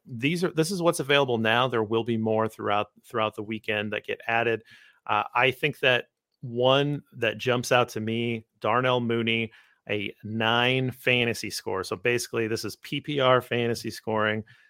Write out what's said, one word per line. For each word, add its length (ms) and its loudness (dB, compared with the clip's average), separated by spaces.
these 400 -2
are, 60 -2
this 200 0
is 120 -2
what's 180 2
available 380 2
now. 280 4
There 160 0
will 220 0
be 140 -2
more 280 0
throughout, 420 -2
throughout 300 -2
the 60 -10
weekend 520 -4
that 100 -6
get 220 -6
added. 380 0
Uh, 180 0
I 160 4
think 300 -4
that 280 2
one 600 2
that 240 -2
jumps 340 0
out 180 4
to 100 -8
me, 440 -4
Darnell 400 2
Mooney, 500 0
a 340 -4
nine 680 2
fantasy 600 0
score. 340 -6
So 120 -4
basically, 500 -2
this 180 -4
is 120 -10
P 240 -10
P 180 -6
R 220 6
fantasy 500 -2
scoring. 540 -2